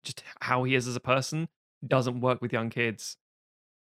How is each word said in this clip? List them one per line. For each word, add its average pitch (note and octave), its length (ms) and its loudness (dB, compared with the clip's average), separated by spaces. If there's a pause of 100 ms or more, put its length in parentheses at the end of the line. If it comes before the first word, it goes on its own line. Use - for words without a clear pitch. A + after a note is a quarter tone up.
just - 200 -12 (180)
how B2+ 240 0
he C3 100 4
is B2+ 120 2
as B2 80 -4
a B2 40 -6
person C3+ 480 0 (380)
doesn't B2 360 2
work B2+ 220 2
with A#2+ 100 -2
young A2+ 160 -2
kids. A#2 480 -2 (720)